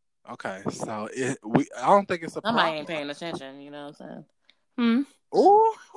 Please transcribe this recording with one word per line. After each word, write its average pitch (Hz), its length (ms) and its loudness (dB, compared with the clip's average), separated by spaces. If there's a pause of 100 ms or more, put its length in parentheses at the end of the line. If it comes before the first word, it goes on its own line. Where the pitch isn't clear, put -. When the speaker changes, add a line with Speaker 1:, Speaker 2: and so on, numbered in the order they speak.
(300)
Speaker 1:
Okay, 101 400 -10
so 110 420 -8
it, 131 300 -4
we, 113 240 0 (100)
I 123 120 -2
don't 196 180 6
think 170 160 -4
it's 160 140 -10
a 151 80 -8
Speaker 2:
Somebody 226 100 0
Speaker 1:
problem. 165 240 0
Speaker 2:
ain't 151 80 -8
paying 147 240 -6
attention, 139 500 -10
you 143 120 -18
know 143 180 -12
what - 100 -20
I'm - 240 -14 (540)
saying? 240 280 2 (260)
Hmm? - 40 0
Speaker 1:
Ooh. 415 380 8 (220)